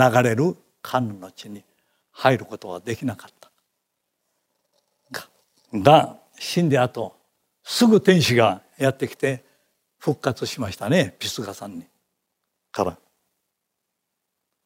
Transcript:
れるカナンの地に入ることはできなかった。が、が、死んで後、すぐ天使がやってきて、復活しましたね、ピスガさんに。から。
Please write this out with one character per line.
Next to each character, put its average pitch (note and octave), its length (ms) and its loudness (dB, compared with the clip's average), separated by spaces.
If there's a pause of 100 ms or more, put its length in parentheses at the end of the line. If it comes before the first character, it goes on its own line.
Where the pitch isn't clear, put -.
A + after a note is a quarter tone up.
(240)
れ A#2 120 2
る E3 200 -2 (260)
カ B2+ 200 -4
ナ A2 120 -6
ン G2 60 -16
の F#2 120 -18
地 - 180 -20
に G#2 140 -18 (480)
入 C3 280 0
る - 60 -12
こ A2 120 -16
と G#2 120 -14
は F2 100 -12
で A2+ 160 -8
き - 100 -12
な A#2 100 -4
か - 120 -20
っ - 20 -20 (100)
た。 - 120 -20 (1600)
が、 - 180 -16 (440)
が、 C#3+ 440 4 (220)
死 - 240 -2
ん D#3+ 60 2
で C3+ 100 2
後、 B2 380 -4 (460)
す - 220 0
ぐ A3 140 6
天 F#3 220 4
使 B2 140 2
が G#2+ 260 2 (160)
や C3+ 140 2
っ - 60 -8
て C3 100 -6
き - 80 -14
て、 C3+ 280 -6 (540)
復 - 220 -4
活 - 260 -6
し - 160 -10
ま G#2+ 100 -6
し - 60 -12
た G2+ 120 -8
ね、 D#3 300 0
ピ - 80 -10
ス - 140 -10
ガ G2+ 120 -10
さ G2+ 140 -16
ん G2+ 100 -14
に。 - 80 -18 (840)
か F#2+ 140 -2
ら。 - 120 -8 (1700)